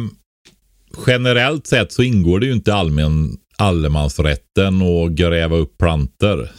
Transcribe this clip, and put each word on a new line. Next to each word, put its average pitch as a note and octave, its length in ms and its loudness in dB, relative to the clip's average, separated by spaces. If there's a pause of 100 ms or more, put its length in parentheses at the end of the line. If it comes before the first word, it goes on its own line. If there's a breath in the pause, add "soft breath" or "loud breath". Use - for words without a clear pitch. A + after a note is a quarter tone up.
(1080)
generellt B2 600 0
sett - 240 0
så B2+ 120 0
ingår F#2+ 360 2
det B2 60 -2
ju C3+ 80 -2
inte G#2 200 0
allmän, D#2 640 0 (200)
allemansrätten D#2+ 1200 0
att E2+ 300 0
gräva E2 460 0
upp D#2 200 -4
plantor. D#2+ 800 -2